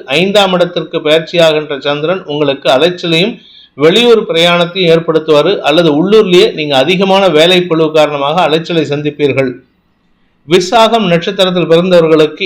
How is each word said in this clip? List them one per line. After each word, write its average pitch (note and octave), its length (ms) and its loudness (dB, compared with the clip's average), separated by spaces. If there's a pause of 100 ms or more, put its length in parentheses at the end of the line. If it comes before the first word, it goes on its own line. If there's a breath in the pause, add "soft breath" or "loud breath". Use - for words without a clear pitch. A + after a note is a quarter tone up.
ஐந்தாம் F#3+ 480 0
இடத்திற்கு F3 460 -2
பயிற்சியாகின்ற D#3 800 0
சந்திரன் D3 440 -4
உங்களுக்கு D3 460 -4
அலைச்சலையும் F3 640 0 (440 loud breath)
வெளியூர் G#3 480 4
பிரயாணத்தையும் E3+ 640 0
ஏற்படுத்துவாரு, D#3+ 680 2
அல்லது D#3 320 0
உள்ளூர்லயே F#3 600 2
நீங்க D3+ 240 -6
அதிகமான F#3+ 500 0
வேலை E3+ 340 2
பளு E3 300 -2
காரணமாக D3+ 500 0
அலைச்சலை E3 420 -2
சந்திப்பீர்கள். C#3+ 680 -4 (960)
விசாகம் G#3+ 600 0
நட்சத்திரத்தில் F3+ 640 -2
பிறந்தவர்களுக்கு E3 760 2